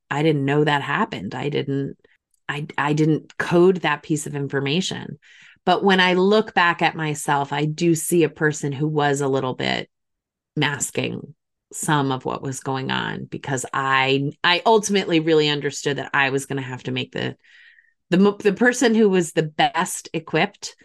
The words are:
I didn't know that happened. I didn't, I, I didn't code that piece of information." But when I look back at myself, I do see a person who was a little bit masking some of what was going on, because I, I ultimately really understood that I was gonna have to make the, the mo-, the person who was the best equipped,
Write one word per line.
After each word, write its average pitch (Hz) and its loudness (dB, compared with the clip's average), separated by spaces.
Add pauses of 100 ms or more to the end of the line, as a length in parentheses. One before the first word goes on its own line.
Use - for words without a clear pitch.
(100)
I 143 -2
didn't 147 2
know 147 2
that 143 0
happened. 143 -4
I 131 -6
didn't, 139 -4 (500)
I, 147 -8 (100)
I 143 0
didn't 156 0
code 175 4
that 151 -2
piece 151 -4
of 143 -10
information." 139 -4 (460)
But 180 2
when 185 4
I 180 4
look 202 4
back 170 2
at 156 2
myself, 147 -2
I 151 0
do 165 2
see 165 0
a 147 4
person 151 -2
who 143 -4
was 143 0
a 139 0
little 131 -2
bit 131 -4 (680)
masking 135 -4 (380)
some 139 -2
of 131 -6
what - -6
was 131 -10
going 131 -6
on, 120 -4
because - -8
I, 135 0 (120)
I 175 4
ultimately 196 2
really 156 4
understood 147 -4
that 135 -8
I 139 2
was 139 -2
gonna 139 -6
have 127 -10
to 127 -8
make 127 -6
the, 127 -6 (760)
the 175 4
mo-, 202 4
the 202 2
person 247 2
who 220 6
was 185 2
the 160 0
best 156 -2
equipped, - -4